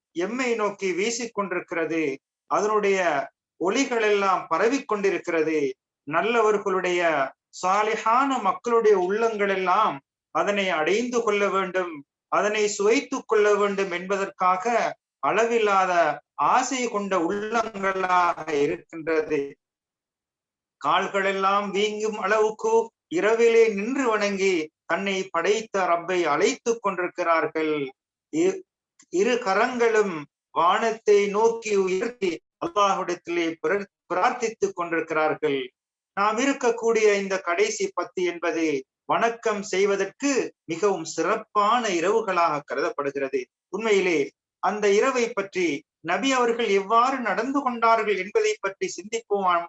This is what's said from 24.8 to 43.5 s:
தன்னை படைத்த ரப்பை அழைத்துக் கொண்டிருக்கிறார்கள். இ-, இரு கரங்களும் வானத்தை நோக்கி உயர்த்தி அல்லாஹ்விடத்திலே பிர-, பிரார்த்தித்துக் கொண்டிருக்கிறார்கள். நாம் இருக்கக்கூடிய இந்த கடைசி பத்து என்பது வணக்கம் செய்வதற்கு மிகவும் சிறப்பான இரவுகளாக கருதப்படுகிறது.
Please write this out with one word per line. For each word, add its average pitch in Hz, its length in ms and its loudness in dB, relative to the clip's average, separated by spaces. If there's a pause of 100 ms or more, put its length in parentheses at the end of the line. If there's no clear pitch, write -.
தன்னை 190 460 -4
படைத்த 190 560 0
ரப்பை 175 360 0
அழைத்துக் 220 600 0
கொண்டிருக்கிறார்கள். 160 1120 -2 (440)
இ-, 175 240 0 (480)
இரு 214 260 0
கரங்களும் 220 880 0 (260)
வானத்தை 208 800 2
நோக்கி 214 480 0
உயர்த்தி 185 640 -2 (260)
அல்லாஹ்விடத்திலே 175 880 -2 (120)
பிர-, 196 200 -2 (280)
பிரார்த்தித்துக் 220 600 -2
கொண்டிருக்கிறார்கள். 156 1000 -2 (420)
நாம் 214 240 0
இருக்கக்கூடிய 226 760 2
இந்த 196 260 -2
கடைசி 196 540 -2
பத்து 180 300 -4
என்பது 165 600 -2 (200)
வணக்கம் 214 580 0
செய்வதற்கு 196 920 -2 (100)
மிகவும் 170 400 -2
சிறப்பான 208 840 0
இரவுகளாக 175 760 0
கருதப்படுகிறது. 139 840 -4 (220)